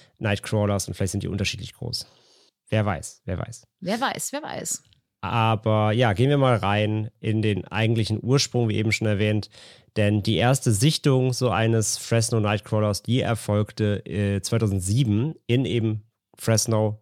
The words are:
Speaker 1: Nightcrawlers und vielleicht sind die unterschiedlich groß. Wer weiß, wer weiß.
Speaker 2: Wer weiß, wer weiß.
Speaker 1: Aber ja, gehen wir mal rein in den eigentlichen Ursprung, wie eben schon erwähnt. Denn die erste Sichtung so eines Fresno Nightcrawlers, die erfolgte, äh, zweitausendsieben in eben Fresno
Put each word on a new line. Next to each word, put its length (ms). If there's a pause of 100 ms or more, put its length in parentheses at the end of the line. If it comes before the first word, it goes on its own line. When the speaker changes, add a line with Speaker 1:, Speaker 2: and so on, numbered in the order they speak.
(200)
Speaker 1:
Nightcrawlers 680
und 60
vielleicht 200
sind 100
die 40
unterschiedlich 460
groß. 320 (680)
Wer 140
weiß, 400
wer 140
weiß. 240 (160)
Speaker 2:
Wer 200
weiß, 320
wer 120
weiß. 400 (380)
Speaker 1:
Aber 680
ja, 220
gehen 160
wir 80
mal 200
rein 520 (100)
in 220
den 260
eigentlichen 540
Ursprung, 480
wie 60
eben 160
schon 160
erwähnt. 420 (460)
Denn 260
die 140
erste 360
Sichtung 600
so 160
eines 480
Fresno 420
Nightcrawlers, 640
die 200
erfolgte, 840
äh, 360
zweitausendsieben 920 (140)
in 180
eben 380 (320)
Fresno 680